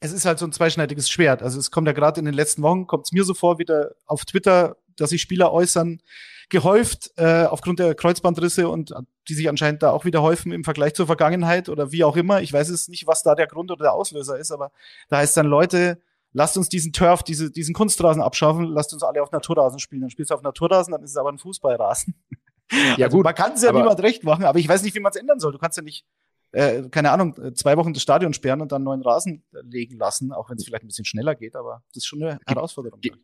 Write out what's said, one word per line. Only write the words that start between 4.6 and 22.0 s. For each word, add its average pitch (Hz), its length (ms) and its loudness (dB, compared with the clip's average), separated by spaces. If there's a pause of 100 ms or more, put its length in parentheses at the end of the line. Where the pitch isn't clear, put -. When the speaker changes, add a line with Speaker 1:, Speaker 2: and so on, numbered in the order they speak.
Speaker 1:
dass 147 140 -2
sich 170 100 -2
Spieler 180 320 2
äußern, 170 480 0 (480)
gehäuft, 202 680 2
äh, 165 280 4
aufgrund 170 340 -2
der 170 160 2
Kreuzbandrisse 170 720 0
und 160 260 -6 (340)
die 160 60 -6
sich 151 140 -2
anscheinend 151 340 0
da 160 80 6
auch 147 140 0
wieder 165 180 2
häufen 170 300 0
im 170 120 -8
Vergleich 151 300 0
zur 175 120 0
Vergangenheit 170 600 0
oder 147 240 -4
wie 165 120 2
auch 147 120 2
immer. 185 260 2
Ich 143 100 -10
weiß 147 160 2
es 175 200 -6
nicht, 170 180 -12
was 160 160 2
da 151 120 6
der 156 120 2
Grund 170 240 -12
oder 160 140 -6
der 131 100 4
Auslöser 143 440 -6
ist, 156 120 -8
aber 143 200 -8 (380)
da 143 100 2
heißt 147 180 2
dann, 156 100 4
"Leute, 175 540 4 (320)
lasst 147 240 2
uns 190 120 -2
diesen 160 240 -4
Turf, 175 300 4
diese, 156 280 -6
diesen 165 240 -6
Kunstrasen 170 480 2
abschaffen, 160 420 2
lasst 151 280 -4
uns 147 100 -10
alle 147 200 0
auf 143 100 -4
Naturrasen 143 460 0
spielen." 135 240 -10
Dann 127 80 -8
spielst 147 200 -10
du 156 40 0
auf 131 80 -8
Naturrasen, 175 500 0
dann 147 100 -8
ist 147 80 -18
es 143 60 -8
aber 143 140 -2
ein 139 80 -14
Fußballrasen. 123 760 -4 (160)